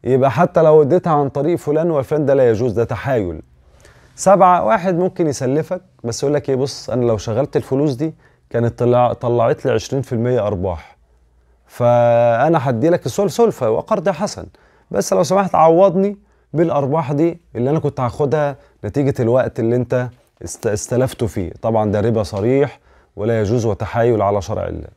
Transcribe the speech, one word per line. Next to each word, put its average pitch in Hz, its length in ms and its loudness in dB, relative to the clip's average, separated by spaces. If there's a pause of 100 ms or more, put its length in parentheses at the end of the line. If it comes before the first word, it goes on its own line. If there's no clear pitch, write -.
يبقى 127 280 2
حتى 175 300 2
لو 156 200 6
اديتها 160 320 2
عن 143 160 0
طريق 147 260 -2
فلان 156 360 -2
وفلان 151 340 -2
ده 139 80 2
لا 131 160 4
يجوز، 113 220 0
ده 117 120 -2
تحايل. 107 580 -4 (720)
سبعة، 180 500 4
واحد 190 320 0
ممكن 180 300 -2
يسلفك 147 540 -4 (220)
بس 117 200 -6
يقول 143 100 0
لك 143 160 -2
ايه، 135 60 2
بص - 340 -6
انا 123 160 0
لو 113 120 2
شغلت 120 400 -4
الفلوس 139 360 -2
دي 156 200 -6 (360)
كانت 117 300 -2
طلع-، 123 340 2
طلعت 120 520 -2
لي 131 60 0
عشرين 120 300 -2
في - 120 -8
المية 117 340 0
ارباح، 90 500 -6 (680)
فانا 120 1000 2
هدي 123 200 0
لك 175 160 0
السل-، 185 260 -2
سلفة 202 380 0
وقرض 156 400 -2
حسن، 156 360 -6 (460)
بس - 220 -2
لو 185 100 2
سمحت 185 320 0
عوضني 185 600 4 (360)
بالارباح 143 580 -2
دي 165 280 0 (160)
اللي 123 140 -2
انا 156 100 0
كنت 147 200 -6
هاخدها 143 560 -2 (300)
نتيجة 131 360 -2
الوقت 117 380 0
اللي 117 160 0
انت 123 320 -2 (360)
است-، - 240 -8
استلفته 120 600 -4
فيه. 90 240 -6 (100)
طبعًا 110 300 0
ده 104 80 0
ربا 110 240 0
صريح 120 560 -2 (360)
ولا 113 240 -2
يجوز 110 260 0
وتحايل 113 560 0
على 101 200 0
شرع 95 260 -6
الله. 82 300 -10